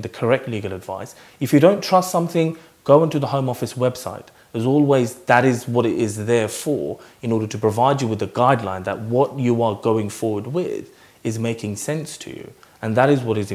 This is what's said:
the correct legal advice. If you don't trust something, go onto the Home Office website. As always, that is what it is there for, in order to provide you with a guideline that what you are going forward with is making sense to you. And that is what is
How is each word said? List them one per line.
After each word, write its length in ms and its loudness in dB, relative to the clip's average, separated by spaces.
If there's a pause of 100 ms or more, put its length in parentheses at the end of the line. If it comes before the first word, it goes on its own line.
the 140 -10
correct 260 0 (100)
legal 260 -6
advice. 300 -12 (340)
If 80 -4
you 140 8
don't 220 4
trust 180 4 (100)
something, 300 0 (360)
go 180 6
onto 220 0
the 120 -4
Home 180 -2
Office 200 -6 (120)
website. 420 -6 (260)
As 100 -4 (100)
always, 340 4 (240)
that 200 6
is 60 0 (100)
what 240 0
it 60 -2 (100)
is 60 -6 (180)
there 160 2 (160)
for, 200 -2 (420)
in 100 0
order 180 0
to 40 -8
provide 440 2
you 120 -2
with 80 -4
a 100 -6 (120)
guideline 460 2
that 100 -4 (160)
what 140 2 (180)
you 60 4 (100)
are 120 0 (140)
going 200 0 (100)
forward 280 -4 (120)
with 240 -6 (460)
is 60 -6 (140)
making 240 -6 (160)
sense 200 -6 (140)
to 60 -14
you. 180 -16 (360)
And 60 -4 (100)
that 160 6
is 120 -2
what 160 0
is 120 -8